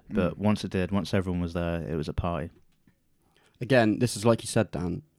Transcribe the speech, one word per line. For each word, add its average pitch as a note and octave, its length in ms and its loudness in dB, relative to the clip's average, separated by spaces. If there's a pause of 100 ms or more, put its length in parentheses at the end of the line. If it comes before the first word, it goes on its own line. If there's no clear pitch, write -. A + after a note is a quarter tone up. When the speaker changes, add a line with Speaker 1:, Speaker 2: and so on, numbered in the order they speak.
Speaker 1:
But F2 280 0
Speaker 2:
Mm. - 20 -16
Speaker 1:
once G#2 260 0
it G2 60 -4
did, F2+ 220 -2
once G2 240 -2
everyone F2+ 260 0
was E2+ 120 -4
there, E2+ 280 -2
it D#2 140 -6
was D2+ 120 -4
a D2+ 60 -6
party. F2 380 -4 (1120)
Speaker 3:
Again, A#2 380 4
this A#2+ 180 0
is G2+ 80 0
like A#2 180 4
you - 40 -10
said, A2 240 0
Dan, F2 320 -4 (160)